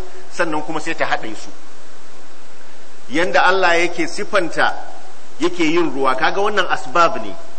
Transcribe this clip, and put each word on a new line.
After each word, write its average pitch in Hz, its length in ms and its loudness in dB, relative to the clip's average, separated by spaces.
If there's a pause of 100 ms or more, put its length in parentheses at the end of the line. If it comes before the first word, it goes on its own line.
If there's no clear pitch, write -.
(320)
sannan 156 320 0
kuma 160 160 -2
sai 160 160 -2
ta 135 100 0
haɗe 120 300 -2
su. - 140 -2 (1600)
Yanda 165 360 2
Allah 180 340 2
yake 175 280 0
sifanta, 160 680 0 (640)
yake 170 240 0
yin 160 280 2
ruwa, 131 240 0
kaga 180 260 0
wannan 202 280 0
asbab 151 540 2
ne. 98 120 -2 (240)